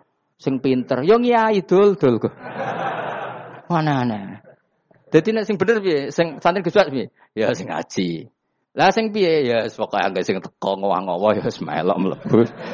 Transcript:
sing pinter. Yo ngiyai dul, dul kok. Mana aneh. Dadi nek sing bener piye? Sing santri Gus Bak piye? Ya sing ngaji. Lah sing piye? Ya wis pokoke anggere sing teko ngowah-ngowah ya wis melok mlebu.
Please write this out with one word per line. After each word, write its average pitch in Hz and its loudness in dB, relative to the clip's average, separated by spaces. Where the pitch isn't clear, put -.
sing 131 -4
pinter. 127 0
Yo 214 6
ngiyai 226 2
dul, 196 6
dul 120 2
kok. 110 -2
Mana 156 0
aneh. 101 -6
Dadi 165 4
nek 220 -2
sing 196 -4
bener 202 2
piye? 143 -2
Sing 165 -2
santri 180 0
Gus 165 0
Bak 190 6
piye? 135 -6
Ya 110 0
sing 123 -6
ngaji. 85 -6
Lah 175 4
sing 220 0
piye? 170 2
Ya 117 0
wis - -12
pokoke 104 -2
anggere 92 0
sing 95 -2
teko 95 -4
ngowah-ngowah 95 0
ya 98 -4
wis 117 -6
melok 82 -2
mlebu. 110 2